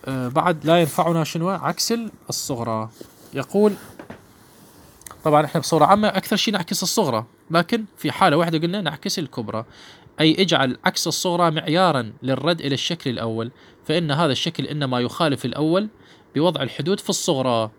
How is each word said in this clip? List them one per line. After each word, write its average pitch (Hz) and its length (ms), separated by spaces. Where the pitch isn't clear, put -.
آه، 127 220
بعد 151 380
لا 165 140
ينفعنا 165 440
شنو؟ 165 260
عكس 165 420
ال-، 226 200
الصغرى. 117 600
يقول، 196 400
طبعًا 151 220
احنا 147 160
بصورة 151 240
عامة 208 220
أكثر 190 280
شيء 202 180
نعكس 185 300
الصغرى، 135 420
لكن 202 340
في 143 140
حالة 160 260
واحدة 165 200
قلنا 175 240
نعكس 160 380
الكبرى، 113 460
أي 160 220
اجعل 135 440
عكس - 220
الصغرى 170 440
معيارًا 151 600
للرد 147 380
إلى 143 120
الشكل 147 360
الأول، 113 420
فإن 156 260
هذا 147 200
الشكل 139 340
إنما 135 340
يخالف 131 460
الأول 160 440
بوضع 151 260
الحدود 156 380
في - 100
الصغرى. 127 680